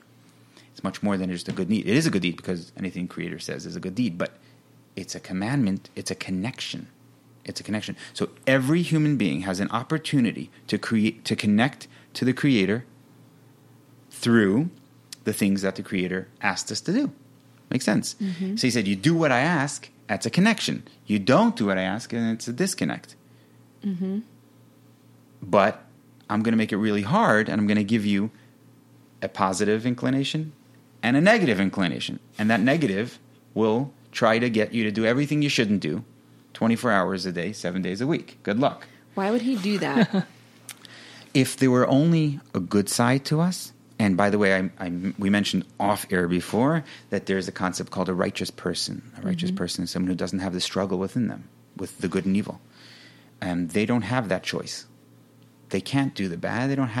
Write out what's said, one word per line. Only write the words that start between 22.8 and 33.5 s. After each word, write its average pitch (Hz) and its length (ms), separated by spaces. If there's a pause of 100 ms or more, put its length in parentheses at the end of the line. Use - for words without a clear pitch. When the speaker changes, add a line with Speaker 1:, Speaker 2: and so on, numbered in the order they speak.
Speaker 2:
Mm-hmm. 190 360 (1200)
Speaker 1:
But 101 420 (460)
I'm 107 120
gonna 113 140
make 110 160
it 110 40
really 104 260
hard, 117 460
and 90 120
I'm 104 60
gonna 107 160
give 104 220
you 104 260 (880)
a 95 80
positive 101 580
inclination 135 680 (500)
and 120 140
a 143 40
negative 175 400
inclination. 90 600 (180)
And 107 120
that 113 100
negative 123 580 (360)